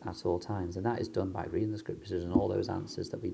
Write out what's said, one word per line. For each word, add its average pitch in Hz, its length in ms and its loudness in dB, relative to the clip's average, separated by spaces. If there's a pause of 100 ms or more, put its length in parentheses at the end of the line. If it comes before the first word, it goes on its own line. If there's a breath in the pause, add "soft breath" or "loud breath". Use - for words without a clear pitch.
at - 200 -4
all 87 140 4
times, 92 360 -2
and 95 100 0
that 120 140 2
is - 80 0
done 95 240 0
by 92 140 -2
reading 110 260 2
the 107 60 -2
Scriptures 95 460 -4
and 87 100 0
all 98 140 6
those 98 200 2
answers 98 420 -4
that - 120 -6
we, 113 120 -2